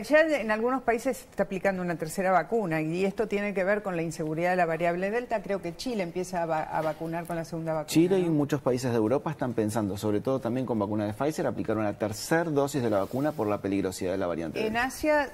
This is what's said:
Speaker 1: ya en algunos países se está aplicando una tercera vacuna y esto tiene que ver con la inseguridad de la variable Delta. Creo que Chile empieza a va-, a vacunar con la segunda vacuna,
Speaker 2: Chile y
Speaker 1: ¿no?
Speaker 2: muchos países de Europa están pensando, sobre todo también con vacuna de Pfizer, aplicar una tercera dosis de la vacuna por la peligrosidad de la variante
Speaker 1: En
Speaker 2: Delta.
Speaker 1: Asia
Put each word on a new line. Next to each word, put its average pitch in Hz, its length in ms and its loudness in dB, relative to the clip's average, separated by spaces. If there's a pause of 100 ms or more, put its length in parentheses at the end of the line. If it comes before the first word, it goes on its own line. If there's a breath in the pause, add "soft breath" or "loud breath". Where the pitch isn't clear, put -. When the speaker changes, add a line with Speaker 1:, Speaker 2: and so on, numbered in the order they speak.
Speaker 1:
ya 302 140 8
en 254 280 0
algunos 247 320 0
países 240 360 0
se - 60 -16
está - 180 -2
aplicando 190 400 0
una 175 140 -2
tercera 180 360 0
vacuna 165 480 2
y 170 240 0
esto 196 240 0
tiene 202 240 -2
que 185 120 0
ver 208 180 2
con 190 120 -4
la 165 60 0
inseguridad 160 520 -2
de 185 40 2
la 180 80 4
variable 170 460 0
Delta. 233 320 -2
Creo 196 180 -2
que 170 160 -8
Chile 226 280 -2
empieza 175 400 -4
a - 20 -2
va-, 156 160 0
a - 180 -2
vacunar 165 460 -4
con 170 100 -6
la 165 80 -4
segunda 160 300 -4
vacuna, 151 180 -4
Speaker 2:
Chile 180 260 6
y 180 60 4
Speaker 1:
¿no? 165 80 2
Speaker 2:
muchos 147 300 2
países 127 300 0
de 120 40 2
Europa 123 340 2
están 131 220 -2
pensando, 107 460 0
sobre 104 240 0
todo 135 180 0
también 123 240 -2
con 113 140 -2
vacuna 104 260 0
de 107 80 -2
Pfizer, 151 340 -2
aplicar 107 300 -2
una 107 220 0
tercera 107 460 0
dosis 143 380 0
de 120 60 2
la 101 120 4
vacuna 139 320 0
por 120 140 -2
la 101 140 0
peligrosidad 95 520 -2
de 95 40 -2
la 95 100 -2
variante 82 340 -4
Speaker 1:
En 220 120 -2
Speaker 2:
Delta. 240 120 0
Speaker 1:
Asia 294 500 0